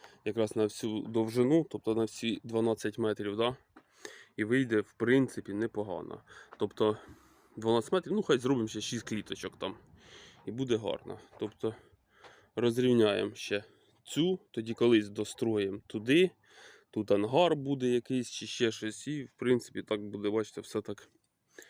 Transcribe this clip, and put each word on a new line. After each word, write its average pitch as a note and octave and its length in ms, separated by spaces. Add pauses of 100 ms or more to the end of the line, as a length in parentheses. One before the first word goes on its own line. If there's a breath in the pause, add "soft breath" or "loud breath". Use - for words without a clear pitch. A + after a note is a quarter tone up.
(240 loud breath)
якраз A2 320
на A2 80
всю G#2+ 360
довжину, A#2+ 680
тобто A2 240
на A2+ 100
всі A2 400
дванадцять A2+ 540
метрів, G#2 380
да? A#2+ 200 (800 loud breath)
І A2 80
вийде, A2+ 360
в - 120
принципі, A#2+ 640
непогано. G#2 680 (360 loud breath)
Тобто G#2+ 380 (600 loud breath)
дванадцять A2+ 360
метрів, F3 200
ну G#3 100
хай C3 160
зробимо A#2+ 300
ще G#2+ 120
шість A2+ 280
кліточок G2 500
там. F#2+ 160 (720 loud breath)
І G2 60
буде B2 240
гарно. G2+ 420 (200)
Тобто A2 360 (840 loud breath)
розрівняємо A2+ 760
ще - 300 (400 soft breath)
цю, F3+ 340 (120)
тоді A2+ 240
колись A2+ 340
достроїмо G#2 800
туди. C#3 440 (600 loud breath)
Тут G#2 200
ангар B2+ 460
буде C3+ 320
якийсь B2 420
чи - 160
ще A2+ 260
щось. G#2+ 360
І, D3 160
в - 120
принципі, A#2+ 460
так G#2+ 200
буде, G2+ 280
бачите, G#2+ 300
все G#2+ 200
так. - 280 (600 loud breath)